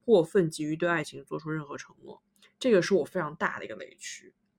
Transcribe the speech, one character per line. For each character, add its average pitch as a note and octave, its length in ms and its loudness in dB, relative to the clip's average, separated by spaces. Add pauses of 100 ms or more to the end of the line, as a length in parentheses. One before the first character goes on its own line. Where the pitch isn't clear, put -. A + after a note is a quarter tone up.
过 G3+ 180 8
分 E3 260 0
急 D#3 140 -8
于 D3+ 120 -4
对 E3+ 120 -2
爱 E3+ 160 0
情 C#3 220 -14
做 D#3 120 -10
出 D3+ 140 -10
任 D#3 140 -6
何 C#3+ 120 -14
承 - 160 -18 (100)
诺。 - 180 -20 (360)
这 C4 140 2
个 F#3 100 8
是 D#3+ 140 2
我 D#3 80 4
非 - 160 -6
常 D3+ 160 -6
大 E3 240 -4
的 - 60 -12
一 - 20 -14
个 A2 80 -10
雷 - 240 -18
区。 - 340 -16 (260)